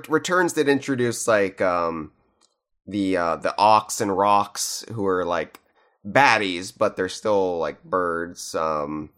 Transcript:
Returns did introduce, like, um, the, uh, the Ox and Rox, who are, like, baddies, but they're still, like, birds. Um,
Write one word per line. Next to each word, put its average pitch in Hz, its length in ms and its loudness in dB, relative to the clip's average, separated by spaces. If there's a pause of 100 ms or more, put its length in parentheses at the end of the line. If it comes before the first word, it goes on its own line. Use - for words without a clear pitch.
Returns 170 440 0
did 147 140 2
introduce, 135 600 0
like, 101 340 2
um, 85 500 0 (720)
the, 95 320 0
uh, 85 200 0
the 76 200 -4
Ox 107 440 4
and 101 100 -2
Rox, 101 800 0
who 104 180 -6
are, 92 180 0
like, 85 360 -6 (440)
baddies, 101 720 2
but - 200 0
they're 92 120 -2
still, 95 500 0
like, 73 240 -6
birds. 87 720 -4
Um, 76 640 -4